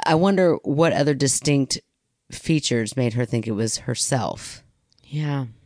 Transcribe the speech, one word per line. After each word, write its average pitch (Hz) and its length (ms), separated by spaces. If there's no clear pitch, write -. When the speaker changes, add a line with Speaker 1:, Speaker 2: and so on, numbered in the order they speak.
Speaker 1:
I 160 100
wonder 185 480
what 156 300
other 143 200
distinct 139 640
features 120 680
made 120 160
her 123 120
think 113 220
it 113 40
was 110 280
herself. - 840
Speaker 2:
Yeah. 143 420